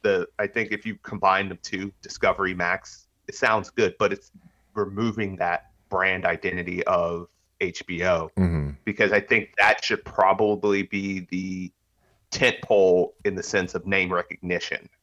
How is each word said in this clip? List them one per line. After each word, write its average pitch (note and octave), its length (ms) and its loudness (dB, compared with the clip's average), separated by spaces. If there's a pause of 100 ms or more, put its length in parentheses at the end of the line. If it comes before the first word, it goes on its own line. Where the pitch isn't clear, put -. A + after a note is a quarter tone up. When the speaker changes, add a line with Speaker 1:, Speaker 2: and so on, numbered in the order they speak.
Speaker 1:
the, F#2+ 240 2 (120)
I G2+ 80 -2
think G#2+ 240 -4
if G#2 140 -8
you G#2+ 180 -8
combine F#2+ 460 0
the F2+ 60 -10
two, G2 360 -8 (100)
Discovery F#2+ 520 -2
Max, F2+ 540 -4 (200)
it - 80 -14
sounds A2 360 0
good, G#2 280 4
but G2+ 140 2
it's - 180 -12 (420)
removing G2+ 640 -2
that F2 340 -2 (180)
brand F#2 360 0
identity F2+ 600 -2
of F2 420 0 (320)
H F2+ 280 -6
B F2 180 -4
O E2 320 0
Speaker 2:
Mm-hmm. E2 320 0 (160)
Speaker 1:
because G2+ 260 2
I G#2 80 4
think G#2+ 380 0
that G#2 260 4
should - 220 -4
probably G2+ 800 2
be G2 480 -6
the F#2 400 -6 (600)
tentpole F#2+ 800 4 (160)
in G2 100 -2
the F2+ 80 -8
sense F#2 320 -2
of F2+ 100 -6
name F#2 280 0
recognition - 760 -6 (160)